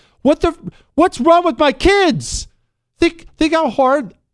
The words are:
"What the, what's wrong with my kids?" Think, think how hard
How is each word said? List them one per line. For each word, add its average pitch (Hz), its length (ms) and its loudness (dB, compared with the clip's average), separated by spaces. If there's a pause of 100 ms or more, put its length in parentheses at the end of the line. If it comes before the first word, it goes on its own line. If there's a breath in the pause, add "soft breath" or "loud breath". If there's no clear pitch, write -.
(200 soft breath)
"What 294 200 0
the, 330 160 -2 (380 soft breath)
what's 320 260 0
wrong 339 240 4
with 302 140 -2
my 294 140 2
kids?" 330 760 -2 (520)
Think, - 280 -4 (100)
think 311 160 -2
how 320 160 0
hard 254 460 -2 (200)